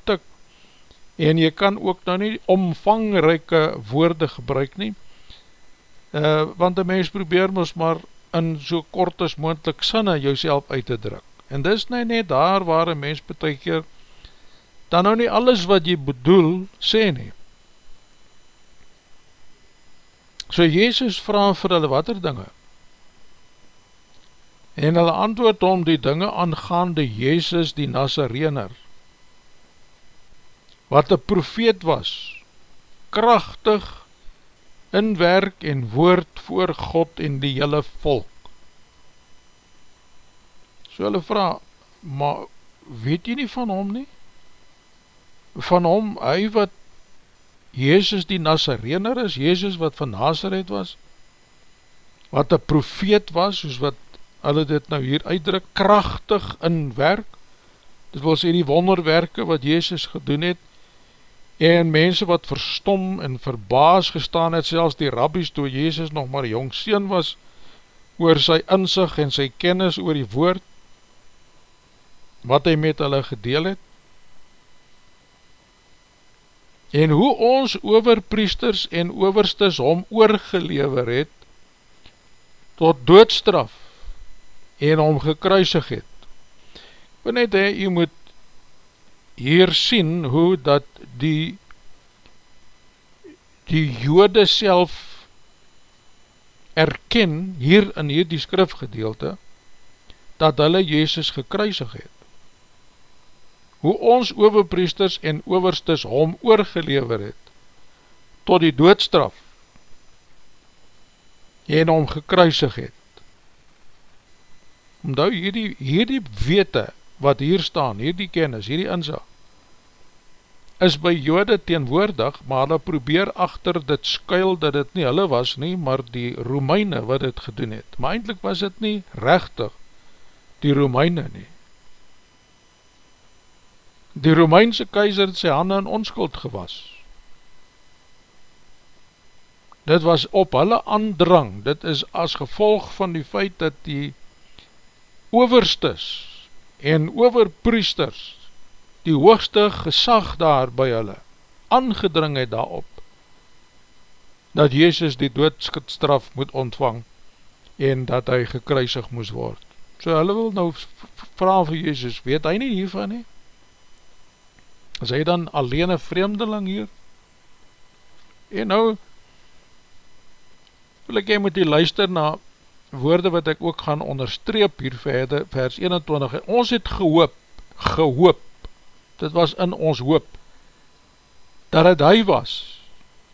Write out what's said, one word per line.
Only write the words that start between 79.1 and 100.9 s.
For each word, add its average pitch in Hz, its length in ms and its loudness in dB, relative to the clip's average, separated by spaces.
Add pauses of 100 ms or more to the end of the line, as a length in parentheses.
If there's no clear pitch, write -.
owerstes 196 720 0
hom 170 260 0
oorgelewer 165 1000 0
het, 135 240 -2 (1400)
tot 160 260 4
doodstraf, 180 720 6 (1040)
en 156 240 2
hom 151 180 4
gekruisig 170 680 2
het. - 360 -12 (920)
Ek - 80 -18
wil 240 140 -2
net 208 160 0
hê, 196 100 4 (160)
u 190 80 0
moet 170 240 0 (1200)
hier 165 360 4
sien 175 560 0
hoe 165 280 2
dat 143 280 0 (320)
die, 160 400 -2 (2000)
die 156 160 0 (160)
Jode 190 440 6
self 180 500 2 (1800)
erken, 180 800 -2
hier 196 400 6
in 151 120 -4
hierdie 160 320 0
skrifgedeelte, 127 920 -4 (1040)
dat 156 240 2
hulle 175 200 4
Jesus 151 520 -2